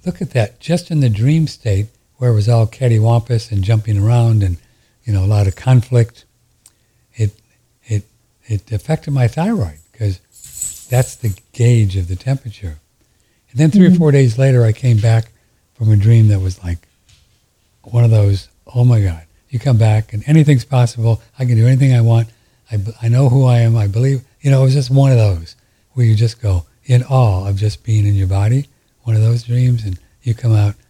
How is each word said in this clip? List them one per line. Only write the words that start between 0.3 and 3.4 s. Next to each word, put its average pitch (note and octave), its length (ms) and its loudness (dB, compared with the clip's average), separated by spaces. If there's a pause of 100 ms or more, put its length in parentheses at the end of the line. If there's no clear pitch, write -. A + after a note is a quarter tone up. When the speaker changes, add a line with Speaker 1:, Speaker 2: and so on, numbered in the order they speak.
Speaker 1:
that." A2 280 -4
Just E3+ 300 -6
in D#3 100 -2
the C3 80 2
dream C#3 380 0
state G#2 400 -4 (320)
where B2 120 -2
it A#2 40 2
was G#2 160 0
all A#2 160 2
cattywampus A#2 840 -2